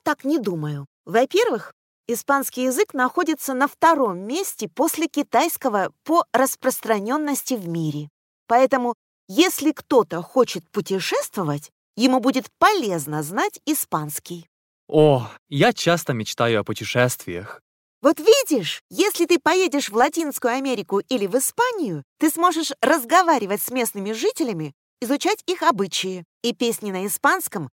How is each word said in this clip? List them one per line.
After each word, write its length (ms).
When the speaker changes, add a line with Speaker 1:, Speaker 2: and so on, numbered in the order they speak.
Speaker 1:
так 220
не 140
думаю. 480
Во-первых, 640
испанский 580
язык 300
находится 600
на 140
втором 500
месте 500
после 400
китайского 840
по 280
распространённости 1200
в 140
мире. 400
Поэтому, 480
если 440
кто-то 500
хочет 480
путешествовать, 1000
ему 240
будет 280
полезно 640
знать 440
испанский. 800
Speaker 2:
О, 400
я 240
часто 400
мечтаю 480
о 40
путешествиях. 1000
Speaker 1:
Вот 200
видишь, 600
если 360
ты 120
поедешь 520
в 60
Латинскую 580
Америку 460
или 260
в 80
Испанию, 680
ты 120
сможешь 500
разговаривать 800
с 100
местными 420
жителями, 600
изучать 460
их 160
обычаи, 640
и 120
песни 380
на 140
испанском 680